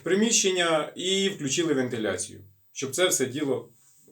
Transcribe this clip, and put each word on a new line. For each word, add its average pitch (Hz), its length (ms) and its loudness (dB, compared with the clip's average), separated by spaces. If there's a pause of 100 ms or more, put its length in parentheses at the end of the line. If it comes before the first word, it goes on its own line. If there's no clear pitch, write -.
приміщення 180 920 2
і 190 340 0
включили 147 440 -2
вентиляцію, 110 680 -2 (320)
щоб 131 200 -8
це 175 160 2
все 139 180 2
діло, 127 440 -4 (420)